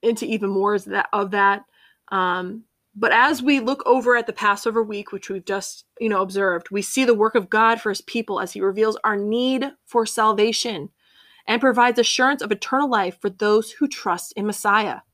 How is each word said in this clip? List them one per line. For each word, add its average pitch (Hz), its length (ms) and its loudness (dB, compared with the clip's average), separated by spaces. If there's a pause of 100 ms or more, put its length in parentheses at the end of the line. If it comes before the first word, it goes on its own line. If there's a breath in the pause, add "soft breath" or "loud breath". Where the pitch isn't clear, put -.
into 226 240 0
even 202 240 -2
more 196 260 0
of 196 100 -4
that, 196 280 -4
of 196 180 -2
that. 196 340 2 (440 soft breath)
Um, 185 540 -4 (320)
but 208 160 0
as 254 300 4
we 277 180 2
look 262 260 -4
over 247 300 2
at 233 120 -2
the 220 60 -8
Passover 214 500 0
week, 208 280 -8
which 196 180 -12
we've 190 160 -8
just, - 400 -8 (140)
you 226 100 -2
know, 196 120 0
observed, 190 500 -2
we 202 100 -4
see 262 240 0
the 240 80 6
work 214 220 2
of 202 140 0
God 226 320 2
for 220 80 -4
his 196 120 -4
people 220 380 -4
as 180 120 -6
he 202 100 -8
reveals 208 420 0
our 214 120 2
need 247 560 -2 (140)
for 226 200 0
salvation 214 840 0 (580 soft breath)
and 220 140 0
provides 240 380 4
assurance 262 420 2
of 214 100 -4
eternal 269 380 0
life 196 300 -2
for 208 100 -2
those 208 420 0
who 294 160 -2
trust - 460 -6
in 202 120 -6
Messiah. 208 540 0 (140)